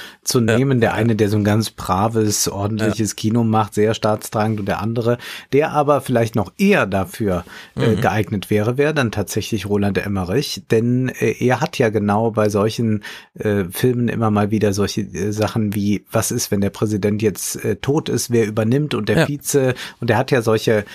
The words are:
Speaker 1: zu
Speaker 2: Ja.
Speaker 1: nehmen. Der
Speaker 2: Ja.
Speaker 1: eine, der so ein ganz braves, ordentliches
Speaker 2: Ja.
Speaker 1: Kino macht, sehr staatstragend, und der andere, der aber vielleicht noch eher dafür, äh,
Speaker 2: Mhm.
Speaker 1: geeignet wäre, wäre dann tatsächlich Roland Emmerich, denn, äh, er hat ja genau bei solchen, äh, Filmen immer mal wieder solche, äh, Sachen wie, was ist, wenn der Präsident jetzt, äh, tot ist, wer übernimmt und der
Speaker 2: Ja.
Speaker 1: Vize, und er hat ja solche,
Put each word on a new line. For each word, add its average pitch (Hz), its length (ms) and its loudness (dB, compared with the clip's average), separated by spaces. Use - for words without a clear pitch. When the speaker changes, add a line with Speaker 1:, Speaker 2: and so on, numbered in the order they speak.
Speaker 1:
zu 131 160 2
Speaker 2:
Ja. 113 180 4
Speaker 1:
nehmen. 131 220 2
Der 107 100 4
Speaker 2:
Ja. - 60 -2
Speaker 1:
eine, 113 180 2
der 104 160 2
so 107 60 2
ein 104 80 2
ganz 104 260 2
braves, 107 800 0
ordentliches 104 640 -2
Speaker 2:
Ja. - 20 -10
Speaker 1:
Kino 113 300 0
macht, 110 300 0
sehr 107 200 2
staatstragend, 107 640 -2
und 98 60 -6
der 95 160 -4
andere, 117 360 0
der 147 180 2
aber 143 300 2
vielleicht 117 340 0
noch 107 240 -2
eher 190 280 4
dafür, 95 580 -2
äh, 117 180 2
Speaker 2:
Mhm. 87 60 0
Speaker 1:
geeignet 104 500 0
wäre, 107 260 2
wäre 147 160 2
dann 131 200 0
tatsächlich 101 540 -4
Roland 101 320 0
Emmerich, 101 720 -4
denn, 123 380 2
äh, - 340 -2
er 120 180 2
hat - 180 -4
ja 120 100 4
genau 104 440 0
bei 107 180 2
solchen, 107 540 0
äh, 101 320 0
Filmen 123 380 0
immer 107 240 0
mal 104 180 2
wieder 104 220 2
solche, 101 300 -2
äh, 98 300 -4
Sachen 107 440 -2
wie, 101 340 0
was 110 220 0
ist, 120 180 -4
wenn 101 100 0
der 101 100 0
Präsident 107 520 -2
jetzt, - 420 -4
äh, 110 120 -2
tot 156 320 -2
ist, - 220 -2
wer 113 160 2
übernimmt 117 480 0
und 107 140 -2
der 113 120 2
Speaker 2:
Ja. 147 80 2
Speaker 1:
Vize, 135 460 0
und 120 100 0
er 120 80 4
hat 123 140 -2
ja 123 100 4
solche, 110 420 2